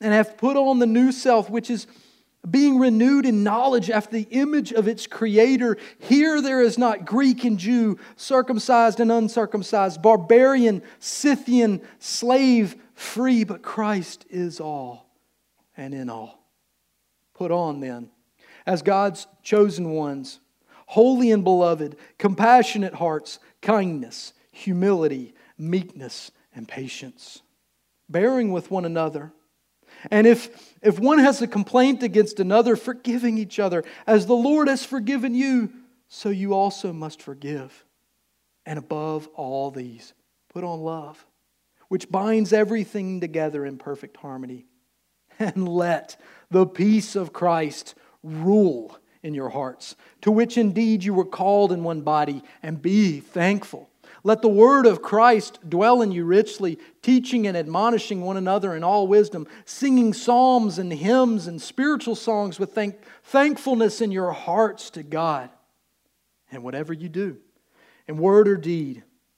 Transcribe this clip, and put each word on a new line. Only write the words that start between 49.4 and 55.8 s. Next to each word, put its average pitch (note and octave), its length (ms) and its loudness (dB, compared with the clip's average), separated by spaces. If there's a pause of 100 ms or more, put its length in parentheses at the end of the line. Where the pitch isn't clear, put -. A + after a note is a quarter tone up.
hearts, C3 480 -10 (260)
to G#3+ 80 0
which A#3 260 0
indeed A3 480 0
you G3+ 100 -4
were F#3 100 0
called G3+ 480 0
in F3 100 -4
one E3 200 -6
body, D3 400 -2 (200)
and D#3 180 -10
be F3+ 400 0
thankful. - 680 -4 (340)
Let A3 200 2
the A#3 60 4
word A#3+ 360 6
of G3 160 6
Christ A3 680 2
dwell G#3+ 360 2